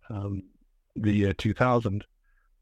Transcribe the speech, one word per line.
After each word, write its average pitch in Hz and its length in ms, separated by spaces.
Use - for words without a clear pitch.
um, 101 320
the 104 160
year 101 220
two 104 220
thousand, 120 500